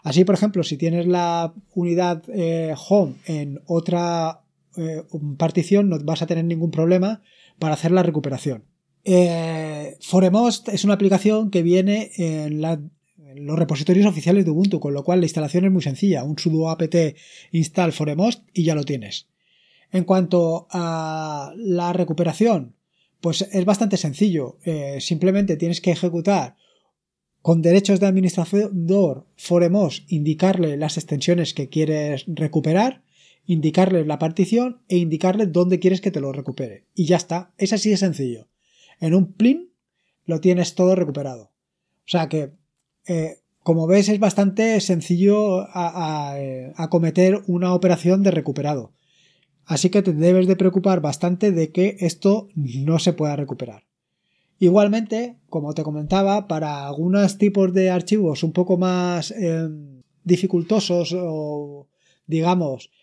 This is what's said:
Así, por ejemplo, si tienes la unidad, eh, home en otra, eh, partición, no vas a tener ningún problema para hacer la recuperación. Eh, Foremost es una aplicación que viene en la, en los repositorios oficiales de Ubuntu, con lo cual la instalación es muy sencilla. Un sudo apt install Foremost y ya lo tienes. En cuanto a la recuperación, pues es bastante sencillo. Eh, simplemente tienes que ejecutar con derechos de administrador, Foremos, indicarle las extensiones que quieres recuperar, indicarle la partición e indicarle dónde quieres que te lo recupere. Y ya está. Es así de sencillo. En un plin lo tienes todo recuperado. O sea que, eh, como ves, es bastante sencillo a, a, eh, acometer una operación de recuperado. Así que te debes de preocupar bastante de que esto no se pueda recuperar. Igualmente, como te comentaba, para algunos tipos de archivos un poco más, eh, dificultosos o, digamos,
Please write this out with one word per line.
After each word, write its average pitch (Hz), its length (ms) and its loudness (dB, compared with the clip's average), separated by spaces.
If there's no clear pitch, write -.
Así, 156 200 4
por 190 100 2
ejemplo, 190 300 0
si 151 140 -6
tienes 165 280 -2
la 170 480 -2
unidad, 175 480 -2
eh, 165 400 -2
home 190 280 2
en 147 400 -6
otra, 170 720 -2
eh, 160 280 -6
partición, 196 520 0
no 165 100 -2
vas 156 240 -4
a - 20 -6
tener 165 180 -2
ningún 165 280 -2
problema 180 500 0
para 156 160 -2
hacer 165 160 -2
la 185 100 4
recuperación. 143 640 -4
Eh, 165 1000 0
Foremost 190 680 2
es 202 160 -2
una 202 100 4
aplicación 202 560 2
que 180 100 2
viene 190 560 2
en 151 440 -4
la, 160 200 -4
en 143 260 -18
los 156 140 -2
repositorios 175 480 2
oficiales 185 360 2
de 165 60 0
Ubuntu, 175 300 2
con 143 160 -4
lo 139 80 -6
cual 180 160 2
la 175 80 2
instalación 160 380 0
es 190 60 4
muy 180 120 2
sencilla. 143 400 0
Un 147 160 -6
sudo 160 320 0
apt 160 240 -2
install 165 400 0
Foremost 156 500 -2
y 175 80 2
ya 160 100 2
lo 147 120 -4
tienes. 135 420 -8
En 185 120 0
cuanto 175 680 2
a 160 840 -6
la 175 380 -2
recuperación, 170 840 0
pues - 320 -2
es 185 140 0
bastante 202 320 2
sencillo. 156 680 -2
Eh, 143 340 -6
simplemente 185 580 0
tienes 170 220 -2
que 180 120 0
ejecutar 170 640 -2
con 165 200 2
derechos 190 380 4
de 196 80 2
administrador, 185 1160 0
Foremos, 175 720 0
indicarle 156 680 0
las 147 200 -4
extensiones 165 560 -2
que 139 160 -8
quieres 151 580 -2
recuperar, 160 760 -2
indicarle 170 600 2
la 147 140 -4
partición 220 680 -2
e 185 100 2
indicarle 180 500 0
dónde 180 320 2
quieres 185 220 2
que 196 100 -2
te 151 100 -4
lo 135 100 -6
recupere. 131 640 -10
Y 180 120 0
ya 175 120 4
está. 170 400 -6
Es 196 160 -2
así 208 160 -2
de 202 80 2
sencillo. 139 500 -4
En 165 160 0
un 190 180 2
plin 294 380 2
lo 165 140 -2
tienes 180 360 2
todo 185 200 4
recuperado. 139 560 -6
O - 60 -14
sea 165 180 0
que, 147 220 -4
eh, 160 320 -4
como 165 240 2
ves, 196 220 6
es 208 100 2
bastante 202 600 2
sencillo 190 840 2
a, 160 720 -6
a, 139 60 -8
eh, 131 360 -10
acometer 170 720 2
una 180 260 0
operación 180 480 2
de 196 80 4
recuperado. 143 640 -2
Así 170 240 0
que 196 140 2
te 185 100 0
debes 180 320 4
de 185 100 4
preocupar 185 460 2
bastante 180 500 0
de 160 200 0
que 196 280 0
esto 196 560 0
no 143 440 0
se 170 140 2
pueda 151 220 -4
recuperar. 131 500 -10
Igualmente, 208 800 2
como 151 240 -6
te 160 80 -6
comentaba, 190 640 0
para 147 400 -6
algunos 190 520 0
tipos 196 340 2
de 190 160 4
archivos 180 540 0
un 160 80 0
poco 180 260 0
más, 180 540 -2
eh, 165 360 -4
dificultosos 180 920 0
o, 151 720 -8
digamos, 160 640 -2